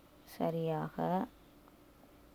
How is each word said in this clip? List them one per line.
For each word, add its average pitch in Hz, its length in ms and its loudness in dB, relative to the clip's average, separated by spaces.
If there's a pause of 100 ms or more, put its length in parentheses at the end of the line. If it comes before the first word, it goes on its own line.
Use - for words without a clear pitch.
(240)
சரியாக, 165 1040 0 (1080)